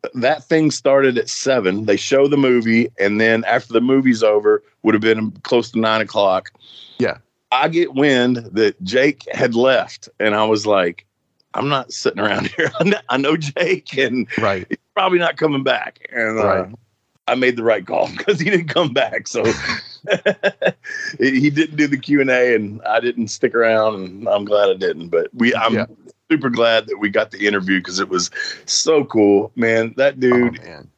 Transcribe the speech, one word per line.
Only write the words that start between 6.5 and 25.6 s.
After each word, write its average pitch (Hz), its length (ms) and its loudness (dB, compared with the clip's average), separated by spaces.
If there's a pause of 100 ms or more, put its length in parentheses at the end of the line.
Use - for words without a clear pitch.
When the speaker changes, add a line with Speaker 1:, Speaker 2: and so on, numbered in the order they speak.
Speaker 2:
Yeah. 113 200 -2 (320)
Speaker 1:
I 135 180 0
get 165 260 -2
wind 127 420 2 (160)
that 104 320 0
Jake 127 480 0
had 123 240 -2
left, 120 520 0 (120)
and 104 140 0
I 107 100 2
was 107 220 0
like, 92 400 0 (480)
"I'm 139 140 -4
not 135 240 -4
sitting - 280 -4
around 104 280 -2
<laughs> - 80 -10
here. - 220 -2
I - 60 0
kn-, 202 240 0
I 123 80 -2
know 139 200 0
Jake, 160 600 -4
and 127 300 -2 (120)
Speaker 2:
Right. 98 300 -2
Speaker 1:
he's - 100 -6 (160)
probably 185 240 0
not 165 180 -2
coming 143 260 -2
back." - 500 -6
And, 110 260 -4
uh, 107 60 0
Speaker 2:
Right. 95 300 -2 (540)
Speaker 1:
I 117 60 0
made 127 220 2
the 117 80 -6
right 107 220 2
call - 260 -2
<laughs> - 60 -12
'cause 202 220 -2
he 165 100 -2
didn't 175 180 0
come 156 240 -2
back. 120 360 -2
So 113 160 -4
<laughs> - 1700 -4
he, 135 220 2
he 147 100 4
didn't 156 260 -2
do 151 100 0
the 139 120 -2
Q 143 220 0
and 135 100 2
A, 127 240 2
and 107 280 -4
I 110 180 0
didn't 117 280 -4
stick - 260 -4
around, 110 420 2
and 95 320 -10
I'm 101 160 0
glad 104 260 2
I 95 40 0
didn't. 87 340 -4
But 85 260 0
we, 120 200 0
I'm 113 200 0